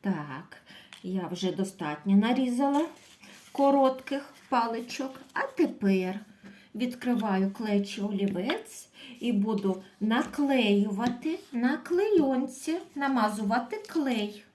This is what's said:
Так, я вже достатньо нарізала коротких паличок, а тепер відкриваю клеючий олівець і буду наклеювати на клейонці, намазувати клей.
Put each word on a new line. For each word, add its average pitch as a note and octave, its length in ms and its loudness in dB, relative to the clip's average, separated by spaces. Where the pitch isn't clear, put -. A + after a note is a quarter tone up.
Так, D#3 560 -6
я F#3 240 -4
вже F3+ 260 -2
достатньо F#3+ 640 0
нарізала C4 720 2
коротких C#4 840 2
паличок, A#3+ 720 -4
а - 140 -4
тепер G3 720 0
відкриваю G#3+ 760 0
клеючий G3+ 540 0
олівець G3+ 840 -2
і A#3 120 -2
буду G3+ 500 0
наклеювати A#3+ 1400 0
на B3+ 240 0
клейонці, E4 1000 2
намазувати A#3 840 0
клей. A#3+ 560 -4